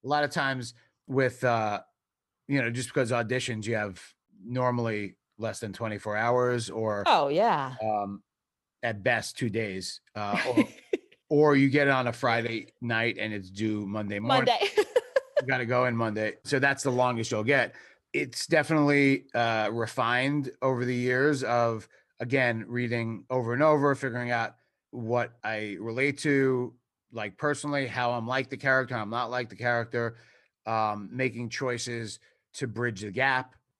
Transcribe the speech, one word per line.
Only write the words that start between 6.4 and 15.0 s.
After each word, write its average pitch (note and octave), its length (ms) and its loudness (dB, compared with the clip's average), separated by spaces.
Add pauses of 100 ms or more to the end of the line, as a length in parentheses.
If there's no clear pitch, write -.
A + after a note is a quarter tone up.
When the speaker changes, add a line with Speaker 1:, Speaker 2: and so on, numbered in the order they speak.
Speaker 1:
or, G#2+ 360 -2
Speaker 2:
Oh, D#3 220 4
yeah. D3 540 2
Speaker 1:
um, G2+ 420 -4 (580)
at G#2+ 200 -4
best A#2 360 0
two B2 120 0
days, G2 500 -6 (160)
uh, G#2 280 -2
or, B2+ 300 2 (180)
Speaker 2:
<laughs> - 380 -10
Speaker 1:
or D3 260 6
you C3+ 140 6
get C#3+ 180 4
it C#3 40 4
on B2+ 160 2
a A#2 60 -2
Friday A#2 680 -2
night A#2 380 -2
and G#2+ 160 -6
it's F#2 160 -10
due G#2+ 360 -2
Monday G2+ 340 -4
morning. B3+ 300 2
Speaker 2:
Monday. A#3 80 2 (180)
<laughs> G#4+ 80 4 (560)